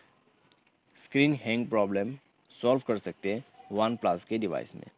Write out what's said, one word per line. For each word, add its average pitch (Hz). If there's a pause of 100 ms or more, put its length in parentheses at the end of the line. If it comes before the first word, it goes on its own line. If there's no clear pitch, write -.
(1040)
स्क्रीन 143 (100)
हैंग 117
प्रॉब्लम 101 (440)
सॉल्व 127
कर 113
सकते 95
हैं 120 (340)
OnePlus 107
के 113
डिवाइस 82
में। - (140)